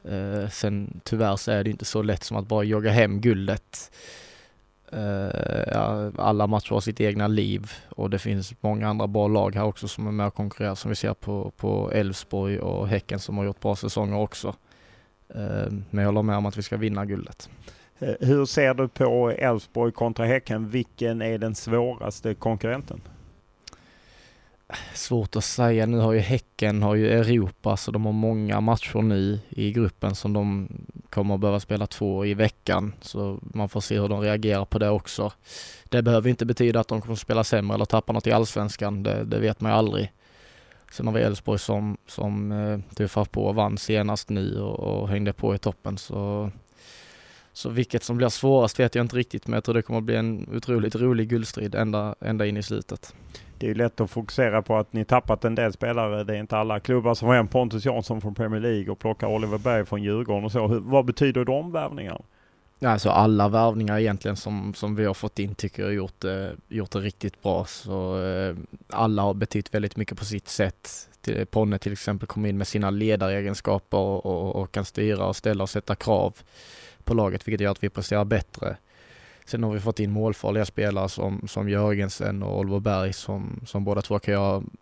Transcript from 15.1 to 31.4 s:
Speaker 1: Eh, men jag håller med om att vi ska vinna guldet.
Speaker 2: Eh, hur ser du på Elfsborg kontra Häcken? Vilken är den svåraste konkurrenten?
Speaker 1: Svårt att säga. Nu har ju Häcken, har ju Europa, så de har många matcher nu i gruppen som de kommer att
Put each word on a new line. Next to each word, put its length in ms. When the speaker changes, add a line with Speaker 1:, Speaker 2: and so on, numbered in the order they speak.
Speaker 1:
Eh, 420
men 140
jag 20
håller 160
med 160
om 80
att 120
vi 60
ska 140
vinna 280
guldet. 440
Speaker 2:
Eh, 200
hur 260
ser 280
du 140
på 420
Elfsborg 600
kontra 340
Häcken? 440
Vilken 520
är 160
den 180
svåraste 800
konkurrenten? 680
Speaker 1:
Svårt 420
att 80
säga. 420
Nu 120
har 160
ju 60
Häcken, 640
har 120
ju 160
Europa, 640
så 140
de 140
har 80
många 480
matcher 400
nu 380
i 220
gruppen 440
som 180
de 360
kommer 260
att 60